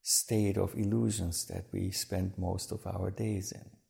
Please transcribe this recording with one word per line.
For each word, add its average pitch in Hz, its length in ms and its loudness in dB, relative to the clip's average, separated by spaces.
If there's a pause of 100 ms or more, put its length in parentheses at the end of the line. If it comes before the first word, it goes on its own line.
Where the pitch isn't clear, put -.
state 104 560 4
of 98 180 2
illusions 104 680 2
that 90 260 -6
we 95 200 0
spend 92 460 -2
most 90 340 -2
of - 160 -6
our 95 240 -2
days 104 400 -2
in. - 180 -14 (200)